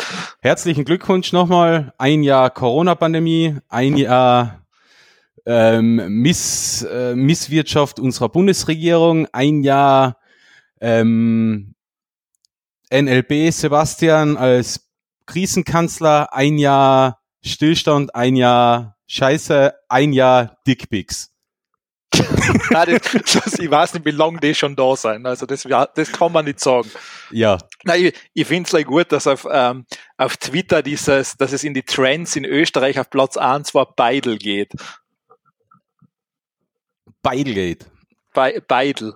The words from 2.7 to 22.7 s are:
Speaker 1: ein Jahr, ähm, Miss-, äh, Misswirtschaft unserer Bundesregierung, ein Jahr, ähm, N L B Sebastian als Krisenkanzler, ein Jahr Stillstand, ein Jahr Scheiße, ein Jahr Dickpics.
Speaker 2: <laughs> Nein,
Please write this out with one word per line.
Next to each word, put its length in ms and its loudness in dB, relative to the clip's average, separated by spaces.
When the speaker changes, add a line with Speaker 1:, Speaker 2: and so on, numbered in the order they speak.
Speaker 1:
ein 260 0
Jahr, 720 2
ähm, 520 4
Miss-, 640 -2
äh, 320 -6
Misswirtschaft 840 0
unserer 300 -2
Bundesregierung, 1040 2
ein 320 0
Jahr, 540 4
ähm, 920 0
N 180 2
L 160 2
B 280 0
Sebastian 840 0
als 520 0
Krisenkanzler, 1080 0
ein 240 0
Jahr 640 2
Stillstand, 720 -2
ein 200 0
Jahr 640 2
Scheiße, 640 0
ein 260 0
Jahr 440 2
Dickpics. 600 -4
Speaker 2:
<laughs> 560 0
Nein, 320 2